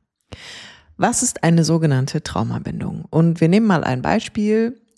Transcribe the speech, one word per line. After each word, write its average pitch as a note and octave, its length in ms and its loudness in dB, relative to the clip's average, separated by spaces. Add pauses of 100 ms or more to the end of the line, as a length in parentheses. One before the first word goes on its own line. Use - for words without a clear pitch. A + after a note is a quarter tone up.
(1040)
Was A#3 200 0
ist - 220 -4
eine E3 200 4
sogenannte D3+ 580 0
Traumabindung? - 840 -6
Und E3 320 2
wir D#3+ 80 4
nehmen A3 180 4
mal F3+ 180 2
ein B2+ 180 -2
Beispiel A3 760 -2 (200)